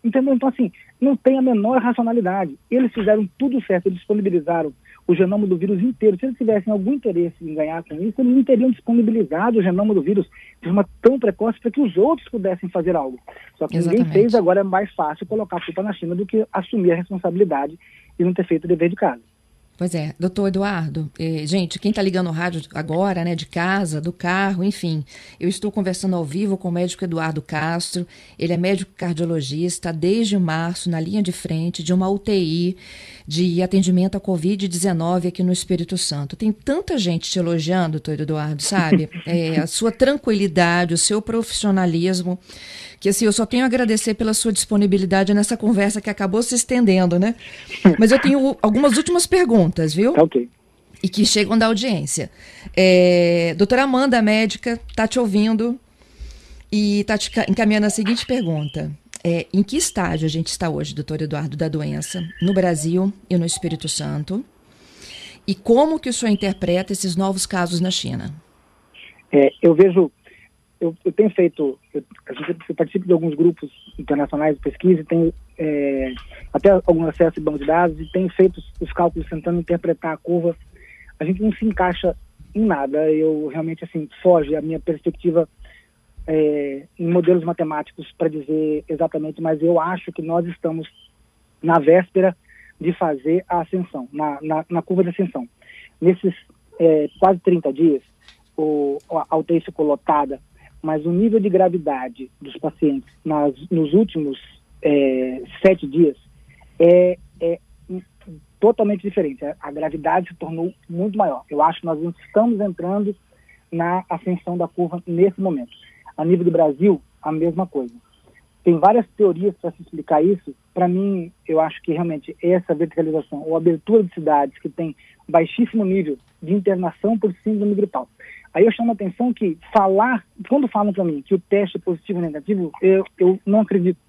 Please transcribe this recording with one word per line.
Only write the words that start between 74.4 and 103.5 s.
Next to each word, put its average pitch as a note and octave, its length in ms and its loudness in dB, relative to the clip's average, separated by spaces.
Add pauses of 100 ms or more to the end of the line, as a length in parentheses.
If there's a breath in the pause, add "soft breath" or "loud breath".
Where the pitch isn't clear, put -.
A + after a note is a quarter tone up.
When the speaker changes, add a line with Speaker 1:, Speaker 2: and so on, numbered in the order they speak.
Speaker 1:
de - 60 -20
pesquisa E3 400 2
e D3+ 40 -10
tenho, E3+ 260 2 (240)
é, C#3 580 -2 (380 loud breath)
até G3 200 4
algum E3+ 340 4
acesso D#3+ 340 0
em D#3 40 -8
banco D3+ 160 -4
de C#3+ 80 -4
dados E3 320 2
e D#3+ 120 -12
tenho F#3 180 -2
feito F#3+ 280 2
os, - 140 -18 (100)
os E3+ 100 -8
cálculos E3+ 380 -2
tentando E3+ 300 -4
interpretar E3+ 560 -4
a - 20 -20
curva. E3+ 380 -2 (640 loud breath)
A F3+ 60 -4
gente F#3 180 -2
não G#3+ 100 2
se - 100 -8
encaixa F3+ 540 -2 (380)
em A3 100 0
nada, D3+ 460 0
eu D#3 380 0
realmente, D#3+ 340 -8
assim, D#3+ 260 -10 (140)
foge D#3 320 4
a D3+ 80 -6
minha D#3+ 160 -6
perspectiva, E3 680 -2 (800 soft breath)
é, D3 560 0 (160)
em E3+ 80 -4
modelos F3 360 2
matemáticos D#3 720 -6
pra E3 120 -2
dizer D3+ 600 -2
exatamente, D#3 540 -4
mas D#3+ 180 -2
eu E3 200 2
acho F3 320 -4
que E3+ 100 -10
nós E3 240 -2
estamos E3 420 -8 (760)
na E3 160 4
véspera F3+ 580 4 (420 soft breath)
de F3 140 -2
fazer D#3+ 560 -2
a F3 120 0
ascensão, E3 520 -8
na, D3 260 -4
na, D#3 300 -4
na E3+ 140 -2
curva F#3 200 0
de F3 60 0
ascensão. F3 380 -6 (520 loud breath)
Nesses, F3+ 340 2 (460)
é, D#3 300 4 (100)
quase F#3 200 4
trinta E3 340 0
dias, D3 300 2 (520 soft breath)
o, D3 440 -2 (120)
a, D#3+ 200 -2
a E3 60 2
U D#3 60 2
T E3+ 140 0
I E3 40 2
ficou D#3+ 240 -4
lotada C#3+ 540 0 (420 soft breath)
mas D#3 240 -4
o E3+ 60 0
nível G#3+ 280 2
de G3 100 0
gravidade D3+ 800 0 (120)
dos C#3 160 -16
pacientes D3 520 -2 (140)
nas, D3 300 -2 (160)